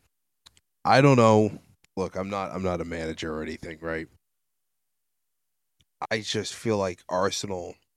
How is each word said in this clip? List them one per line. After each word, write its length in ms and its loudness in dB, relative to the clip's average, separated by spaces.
I 160 6
don't 160 8
know. 440 6
Look, 200 -6
I'm 120 -6
not, 220 -6
I'm 140 -6
not 160 -2
a 40 -6
manager 480 -8
or 100 -8
anything, 380 -12
right? 280 -8
I 100 -2
just 340 -6
feel 220 -2
like 320 -4
Arsenal, 680 -4